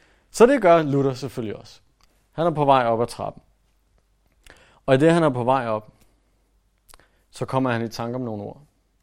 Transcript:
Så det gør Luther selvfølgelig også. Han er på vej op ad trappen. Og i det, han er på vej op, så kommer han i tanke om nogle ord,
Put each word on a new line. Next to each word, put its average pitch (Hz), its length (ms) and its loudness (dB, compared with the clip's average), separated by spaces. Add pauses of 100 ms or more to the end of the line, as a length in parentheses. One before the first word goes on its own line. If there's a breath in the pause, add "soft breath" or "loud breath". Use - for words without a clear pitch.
(300 soft breath)
Så - 160 6
det 262 160 4
gør 170 200 6
Luther 139 320 0
selvfølgelig 120 420 -10
også. - 240 -20 (520)
Han 165 140 -4
er 170 40 -2
på 147 140 -2
vej 135 220 4
op 113 140 0
ad 120 60 -2
trappen. - 360 -12 (1400 soft breath)
Og 135 80 4
i 135 40 4
det, 160 140 4
han 170 100 2
er 156 60 2
på 123 160 -4
vej 127 220 -2
op, 107 260 -6 (1400 soft breath)
så - 160 -10
kommer 131 240 -2
han 117 120 -2
i 117 60 -8
tanke 117 260 -10
om 131 60 -8
nogle 110 220 -10
ord, 113 200 -16 (400)